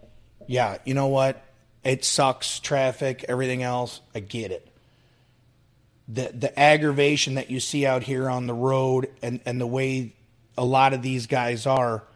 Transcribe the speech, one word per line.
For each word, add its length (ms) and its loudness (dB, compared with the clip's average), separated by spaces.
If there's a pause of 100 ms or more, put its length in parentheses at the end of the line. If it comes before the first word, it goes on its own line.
(460)
Yeah, 380 -2
you 100 -2
know 140 2
what? 340 2 (440)
It 180 0
sucks, 560 0
traffic, 720 -2
everything 340 -2
else. 380 -4 (120)
I 60 -10
get 320 -8
it. 160 -10 (1400)
The, 240 -6
the 260 -2
aggravation 760 4
that 140 -6
you 120 -4
see 240 0
out 180 2
here 260 -2
on 160 -2
the 80 -4
road 540 2 (140)
and, 240 -4
and 160 -2
the 60 -2
way 480 -4 (420)
a 80 0
lot 260 6
of 100 -2
these 240 -4
guys 400 -2
are, 380 2 (120)